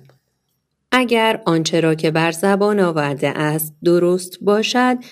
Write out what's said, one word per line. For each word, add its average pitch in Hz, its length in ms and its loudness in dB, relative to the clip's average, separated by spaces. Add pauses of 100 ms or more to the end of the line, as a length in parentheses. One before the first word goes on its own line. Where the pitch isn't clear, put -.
(920)
اگر 226 540 2
آنچه 165 340 0
را 160 160 2
که 160 160 -2
بر 160 200 0
زبان 196 480 0
آورده 147 480 0
است 151 460 -4 (100)
درست 175 580 0
باشد، 220 560 0 (140)